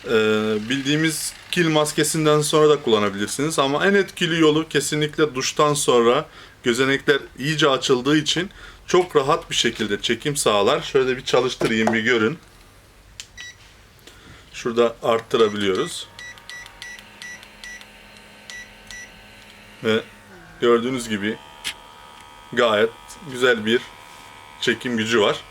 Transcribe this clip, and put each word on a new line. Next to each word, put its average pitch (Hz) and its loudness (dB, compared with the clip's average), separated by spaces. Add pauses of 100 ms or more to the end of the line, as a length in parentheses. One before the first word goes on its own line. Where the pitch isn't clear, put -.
E, - -8 (580)
bildiğimiz 147 -2 (180)
kil 175 0
maskesinden 151 2
sonra 151 4
da 143 4
kullanabilirsiniz. 104 0
Ama 147 0
en 196 4
etkili 175 -2
yolu 156 4
kesinlikle 151 -2
duştan 147 0
sonra 127 2 (360)
gözenekler 131 2 (200)
iyice 147 0
açıldığı 135 2
için 156 -2 (360)
çok 175 2
rahat 147 0
bir - -4
şekilde 107 -2
çekim 143 -4
sağlar. 120 2
Şöyle 131 0
bir 135 -14
çalıştırayım, 113 0
bir 110 0
görün. 117 0 (2250)
Şurada 117 0
arttırabiliyoruz. 113 0 (3750)
Ve 110 2 (600)
gördüğünüz 120 2
gibi 107 -4 (1160)
gayet 113 2 (420)
güzel 123 2
bir 117 2 (800)
çekim 117 -4
gücü 110 0
var. 131 2 (140)